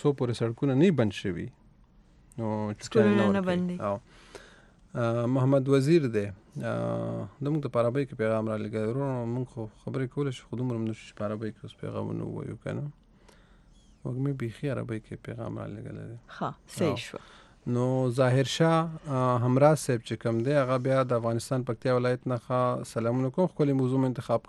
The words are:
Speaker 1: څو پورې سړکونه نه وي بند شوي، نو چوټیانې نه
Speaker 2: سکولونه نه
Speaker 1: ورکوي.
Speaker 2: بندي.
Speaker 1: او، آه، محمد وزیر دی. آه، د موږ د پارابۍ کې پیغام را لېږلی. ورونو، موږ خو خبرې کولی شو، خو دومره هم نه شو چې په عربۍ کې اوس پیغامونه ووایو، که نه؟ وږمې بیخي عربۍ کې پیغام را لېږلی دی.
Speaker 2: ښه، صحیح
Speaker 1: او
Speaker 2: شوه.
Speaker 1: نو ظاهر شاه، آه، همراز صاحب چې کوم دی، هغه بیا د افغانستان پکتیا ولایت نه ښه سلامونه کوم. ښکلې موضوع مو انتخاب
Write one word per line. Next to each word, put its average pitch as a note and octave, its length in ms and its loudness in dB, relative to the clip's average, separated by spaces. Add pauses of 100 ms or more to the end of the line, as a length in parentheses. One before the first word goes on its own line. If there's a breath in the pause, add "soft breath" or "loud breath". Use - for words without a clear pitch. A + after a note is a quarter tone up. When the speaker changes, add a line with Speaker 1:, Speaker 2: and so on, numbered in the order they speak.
Speaker 1:
څو D3 160 2
پورې A#2+ 240 -2
سړکونه B2 400 0
نه F3+ 40 8
وي G3+ 60 6
بند A#2 200 2
شوي، F2+ 360 -6 (920)
نو G#2+ 340 -4
چوټیانې - 40 -8
نه - 60 -16
Speaker 2:
سکولونه G#3 320 4
نه G3+ 240 4
Speaker 1:
ورکوي. - 20 0
Speaker 2:
بندي. F3+ 400 -2
Speaker 1:
او، G2+ 180 -2 (960 loud breath)
آه، A#2 300 0
محمد C3 420 4
وزیر C#3 400 4
دی. G#2+ 180 0
آه، A#2 1000 -6 (160)
د - 40 -4
موږ D3+ 180 0
د - 20 -6
پارابۍ A#2+ 380 0
کې B2 100 -12
پیغام A2 340 0
را A2 80 -2
لېږلی. G#2+ 300 -4
ورونو، B2+ 380 -2 (100)
موږ B2+ 180 -4
خو A2 140 -8 (180)
خبرې B2+ 220 -4
کولی C#3 240 -4
شو، - 180 -14
خو A2+ 60 -8
دومره B2 220 -2
هم A2+ 80 -2
نه A2 80 -2
شو - 160 -12
چې - 80 -20
په G#2+ 80 -4
عربۍ G#2+ 240 -6
کې - 140 -14
اوس - 180 -16
پیغامونه G#2+ 420 -6
ووایو، G#2+ 400 -8
که G2+ 100 -6
نه؟ C#3+ 180 -6 (1120 soft breath)
وږمې C3+ 360 -2
بیخي A#2+ 280 -6
عربۍ A#2 300 -6
کې - 220 -12
پیغام A2+ 380 -10
را A2 80 -10
لېږلی G#2+ 420 -12
دی. A#2 80 -14 (200)
Speaker 2:
ښه، - 160 -6 (240)
صحیح E3 120 0
Speaker 1:
او A#2+ 60 0
Speaker 2:
شوه. - 240 -10 (480 loud breath)
Speaker 1:
نو B2+ 420 2
ظاهر C3 340 4
شاه، E3 460 2 (180)
آه، B2+ 320 2
همراز C3 400 6
صاحب A#2+ 220 -2
چې - 120 -6
کوم A#2 260 0
دی، B2+ 120 0
هغه C3 260 2
بیا C3 260 2
د B2+ 100 0
افغانستان A#2 500 0
پکتیا B2+ 320 0
ولایت B2 320 0
نه B2 100 0
ښه B2+ 460 0
سلامونه B2 460 0
کوم. F3+ 180 2
ښکلې C#3+ 260 2
موضوع C3+ 260 2
مو C3 60 4
انتخاب B2 440 0